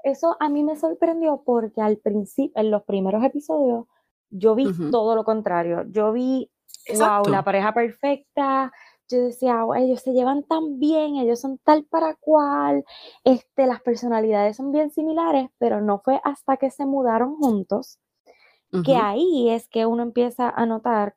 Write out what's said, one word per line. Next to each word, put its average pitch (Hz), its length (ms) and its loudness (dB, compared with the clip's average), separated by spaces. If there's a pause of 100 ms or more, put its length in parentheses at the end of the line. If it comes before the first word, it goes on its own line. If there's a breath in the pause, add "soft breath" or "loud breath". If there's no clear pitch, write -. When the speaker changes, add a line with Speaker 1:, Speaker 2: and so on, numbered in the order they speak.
Speaker 1:
eso 302 360 0
a 302 80 0
mí 294 140 0
me 302 140 0
sorprendió 330 680 -2
porque 226 380 0
al 214 160 2
principio, 214 640 -4
en 214 100 0
los 208 140 0
primeros 196 400 0
episodios, 269 640 -2 (440)
yo 214 240 2
vi 220 160 0
Speaker 2:
Ujú. 165 200 -4
Speaker 1:
todo 226 240 2
lo 220 100 0
contrario. 175 680 -2
Yo 214 220 0
vi, 254 380 -2 (360)
Speaker 2:
Exacto. 214 360 2
Speaker 1:
guau, 208 60 0
la 196 160 0
pareja 196 300 0
perfecta. 269 960 -2 (360 loud breath)
Yo 247 160 0
decía: 240 400 0
"Guau, 226 180 0
ellos 254 180 2
se 262 140 -2
llevan 262 300 0
tan 320 360 -4
bien, 302 360 0
ellos 240 240 0
son 269 180 -8
tal 302 260 2
para 320 300 -2
cual, 285 720 2 (400 loud breath)
este, 262 420 2
las 247 160 -2
personalidades 220 720 0
son 269 160 -6
bien 302 180 0
similares", 311 680 -2
pero 226 240 0
no 202 180 0
fue 269 240 0
hasta 277 320 -2
que 269 140 -2
se 277 160 -6
mudaron 254 500 0
juntos 226 600 -2 (840 soft breath)
que 254 140 4
Speaker 2:
Ujú. - 20 2
Speaker 1:
ahí 240 520 0
es 226 180 -4
que 226 180 -2
uno 233 180 -2
empieza 240 460 -2
a 233 160 -2
notar 220 500 -2